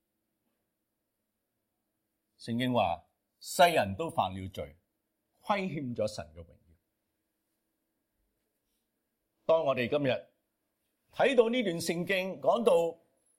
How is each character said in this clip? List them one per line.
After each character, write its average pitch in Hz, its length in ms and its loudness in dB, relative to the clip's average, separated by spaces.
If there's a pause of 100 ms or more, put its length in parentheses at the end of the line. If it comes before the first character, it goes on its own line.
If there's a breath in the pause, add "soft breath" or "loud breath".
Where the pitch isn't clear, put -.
(2500)
聖 117 180 -6
經 127 160 0
話， 92 320 0 (340)
世 - 260 4
人 123 320 2
都 165 120 -6
犯 95 240 -2
了 95 160 -8
罪， 76 260 -12 (680)
虧 196 260 -2
欠 139 260 -8
咗 107 120 -2
神 - 180 -10 (100)
嘅 85 60 -18
榮 82 80 -20
耀。 - 60 -20 (3000)
當 160 220 2
我 135 100 2
哋 120 140 0
今 143 120 2
日 131 80 2 (1000)
睇 240 240 2
到 226 140 4
呢 254 120 0
段 170 160 -4
聖 170 280 -4
經， 185 340 -4
講 208 240 2
到 170 340 2 (400)